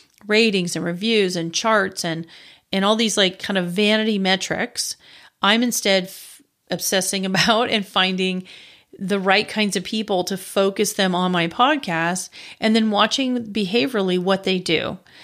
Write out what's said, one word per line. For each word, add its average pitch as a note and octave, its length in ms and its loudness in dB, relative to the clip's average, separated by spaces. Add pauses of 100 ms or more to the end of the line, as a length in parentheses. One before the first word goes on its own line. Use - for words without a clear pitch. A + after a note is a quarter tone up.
(280)
ratings G#3 480 2
and E3 100 -4
reviews F#3 500 0
and E3 160 -4
charts G3+ 540 0
and, E3 220 -6 (440)
and G3 140 2
all G#3+ 100 4
these, A3 220 0
like, F#3 220 2
kind G3 180 -4
of F3 140 -2
vanity G#3+ 480 2
metrics. F#3+ 760 -2 (460)
I'm G#3+ 200 4
instead G3 440 0
f-, - 360 -18 (300)
obsessing F#3+ 540 -2
<laughs> - 0 -
about G#3 440 2
and G#3 160 -2
finding F#3 600 -2 (520)
the G3 220 -2
right G3 280 2
kinds G#3 280 -2
of F#3 80 -4
people G#3 400 -2
to F#3+ 140 -4
focus G3 560 0
them F#3 200 0
on F3+ 180 0
my E3+ 160 2
podcast F#3 800 0 (300)
and A3 160 2
then A3 140 4
watching A#3 640 0
behaviorally G3+ 640 0
what F#3+ 280 0
they F#3 120 2
do. F3 400 -2 (260)